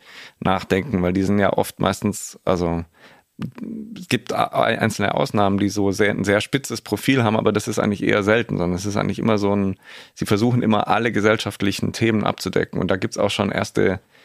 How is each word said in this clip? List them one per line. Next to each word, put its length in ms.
nachdenken, 600
weil 140
die 80
sind 160
ja 160
oft 260
meistens, 640
also 400
es 120
gibt 240
a-, 320
einzelne 500
Ausnahmen, 440
die 100
so 240
sehr, 180
ein 140
sehr 160
spitzes 400
Profil 420
haben, 140
aber 160
das 160
ist 100
eigentlich 240
eher 220
selten, 340
sondern 180
es 100
ist 100
eigentlich 240
immer 180
so 160
ein, 220
sie 120
versuchen 360
immer 260
alle 240
gesellschaftlichen 800
Themen 320
abzudecken. 560
Und 100
da 60
gibt's 220
auch 120
schon 220
erste 480